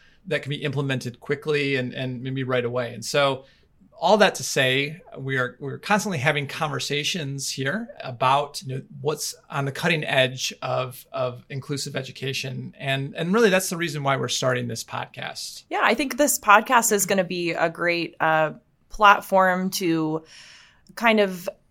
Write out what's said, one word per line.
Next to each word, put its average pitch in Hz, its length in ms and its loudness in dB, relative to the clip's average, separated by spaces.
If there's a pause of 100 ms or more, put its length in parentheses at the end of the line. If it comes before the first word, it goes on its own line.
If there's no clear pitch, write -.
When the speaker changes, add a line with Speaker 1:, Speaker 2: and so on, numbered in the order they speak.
(280)
Speaker 1:
that 147 160 -2
can 135 80 -8
be 147 60 -4
implemented 135 600 -4
quickly 143 560 -2
and, 123 160 -2
and 127 300 -6
maybe 131 220 -4
right 127 200 0
away. 120 300 -4
And 117 100 -12
so 139 420 0 (540)
all 190 180 6
that 196 180 6
to 135 80 -8
say, 139 580 0 (160)
we 135 200 -4
are, 123 220 -2
we're 135 200 -10
constantly 202 400 0
having 143 260 2
conversations 143 1040 -4
here 165 400 -4 (140)
about, 131 580 0
you 131 140 -8
know, 135 60 -8 (200)
what's 151 320 -4 (160)
on 139 160 -4
the 135 60 -4
cutting 165 320 0
edge 131 580 0
of, 127 500 -4
of 127 380 -6
inclusive 139 460 -8
education. 131 840 -8
And, 135 380 -4
and 175 180 0
really, 226 160 8
that's 185 200 2
the 175 80 -4
reason 160 260 -4
why 139 140 2
we're 123 100 -4
starting 123 400 0
this 113 160 -8
podcast. - 840 -10
Speaker 2:
Yeah, 381 120 -2
I - 140 6
think 269 220 -2
this 294 200 2
podcast 220 540 4
is 196 160 2
gonna 196 160 2
be 175 280 -2
a 165 180 0
great, 170 500 -2
uh, 156 320 2 (380)
platform 190 840 4
to 160 540 -2 (720)
kind 220 260 4
of 185 280 0 (220)